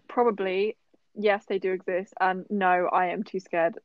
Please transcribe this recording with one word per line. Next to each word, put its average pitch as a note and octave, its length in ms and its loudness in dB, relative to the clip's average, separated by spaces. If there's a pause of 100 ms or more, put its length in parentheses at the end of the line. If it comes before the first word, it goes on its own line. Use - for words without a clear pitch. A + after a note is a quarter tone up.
probably. G#3 680 0 (360)
Yes, G#3 320 0
they G3 140 -2
do F#3+ 140 -2
exist, F#3 480 -4
and F#3 280 0
no, F3+ 420 2
I F3+ 160 2
am F#3 160 -4
too - 180 -8
scared E3 440 0